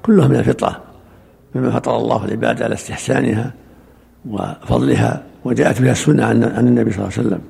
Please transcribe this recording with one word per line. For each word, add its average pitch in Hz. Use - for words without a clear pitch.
كلها 185
من 131
الفطرة، -
مما 127
فطر 127
الله 113
العباد 117
على 113
استحسانها 127
وفضلها، 123
وجاءت 127
بها 127
السنة 143
عن، 113
عن 117
النبي 117
صلى 98
الله 98
عليه 113
وسلم. 87